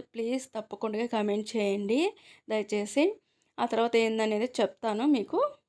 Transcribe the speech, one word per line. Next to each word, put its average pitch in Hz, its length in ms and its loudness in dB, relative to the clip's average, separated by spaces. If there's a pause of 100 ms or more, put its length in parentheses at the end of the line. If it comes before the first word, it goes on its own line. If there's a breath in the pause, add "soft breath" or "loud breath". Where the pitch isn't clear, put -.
ప్లీజ్ 233 420 -4
తప్పకుండా 214 580 -6
కామెంట్ 214 420 -2
చేయండి 208 520 0 (480 loud breath)
దయచేసి. 214 560 0 (540)
ఆ 233 80 0
తర్వాత 233 300 2
ఏందనేది 220 580 2
చెప్తాను 233 520 -2
మీకు. 294 320 2 (300)